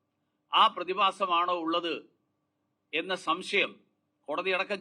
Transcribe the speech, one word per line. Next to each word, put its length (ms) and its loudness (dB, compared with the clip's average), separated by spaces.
ആ 20 10
പ്രതിഭാസമാണോ 880 0
ഉള്ളത് 320 -2
എന്ന 140 -4
സംശയം 440 0
കോടതി 280 -2
അടക്കം 260 -2